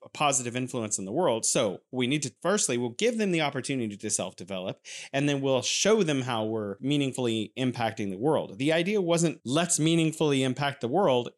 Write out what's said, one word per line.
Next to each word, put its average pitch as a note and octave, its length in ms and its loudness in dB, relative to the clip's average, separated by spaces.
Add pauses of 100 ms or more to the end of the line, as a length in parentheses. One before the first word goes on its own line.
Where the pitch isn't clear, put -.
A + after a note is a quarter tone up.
a - 60 -20
positive B2 440 0
influence B2 440 -4
in G2 80 -8
the F#2+ 60 -6
world. A#2 340 2
So A2 340 0 (100)
we B2+ 160 0
need C#3+ 180 0
to, A#2+ 80 -8 (100)
firstly, F3 340 0
we'll A#2+ 140 -2
give A3 280 0
them G#3 140 0
the E3 80 2
opportunity C3 560 -2
to G#2 140 -8
self-develop, F#2+ 720 -6 (320)
and C#3+ 160 2
then C#3+ 120 0
we'll C3+ 220 2
show G#3+ 400 2
them D3 200 0
how A#2+ 220 -2
we're A2 360 -2
meaningfully B2+ 760 0
impacting A#2 540 -2
the F#2 80 -6
world. G#2+ 400 0
The C#3+ 140 0
idea F3 280 2
wasn't, E3+ 440 2
"Let's D#3+ 340 0
meaningfully D#3 640 2
impact C3+ 380 -2
the A#2 80 -2
world." C3+ 500 2